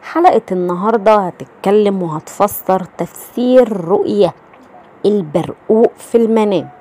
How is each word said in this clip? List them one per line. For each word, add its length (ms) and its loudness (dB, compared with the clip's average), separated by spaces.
حلقة 380 2
النهاردة 640 0
هتتكلم 880 -2
وهتفسر 800 -4
تفسير 880 0
رؤية 480 0
البرقوق 920 -2
في 180 -10
المنام. 540 0